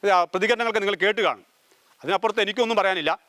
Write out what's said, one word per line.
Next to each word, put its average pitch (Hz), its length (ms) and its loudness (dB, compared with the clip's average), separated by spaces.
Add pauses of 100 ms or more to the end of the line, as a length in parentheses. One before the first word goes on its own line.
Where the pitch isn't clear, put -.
(160)
ആ, 180 40 6 (140)
പ്രതികരണങ്ങളൊക്കെ 220 520 0
നിങ്ങൾ 202 200 -2
കേട്ട് 214 240 0
കാണും. 113 180 -8 (560)
അതിനപ്പുറത്ത് 208 460 -2
എനിക്കൊന്നും 226 340 -2
പറയാനില്ല. 175 300 0 (160)